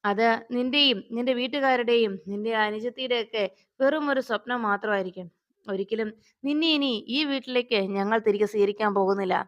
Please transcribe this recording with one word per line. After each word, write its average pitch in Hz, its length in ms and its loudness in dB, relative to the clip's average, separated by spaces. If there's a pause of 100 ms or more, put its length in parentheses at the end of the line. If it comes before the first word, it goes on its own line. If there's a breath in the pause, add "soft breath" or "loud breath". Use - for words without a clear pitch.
അത് 208 240 2 (240)
നിന്റെയും 254 480 2 (120)
നിന്റെ 247 220 0
വീട്ടുകാരുടെയും 247 800 2 (140)
നിന്റെ 208 300 -4
അനുജത്തിയുടെയൊക്കെ 226 840 -2 (360 soft breath)
വെറും 294 300 2
ഒരു 262 120 2
സ്വപ്നം 240 400 -4
മാത്രമായിരിക്കും. 196 680 -2 (400)
ഒരിക്കലും 208 420 -4 (340 soft breath)
നിന്നെ 302 240 0
ഇനി 277 240 2 (160)
ഈ 262 180 -2
വീട്ടിലേക്ക് 247 540 -2 (100)
ഞങ്ങൾ 196 300 0
തിരികെ 208 280 2
സ്വീകരിക്കാൻ 208 460 2
പോകുന്നില്ല. 190 420 2 (120)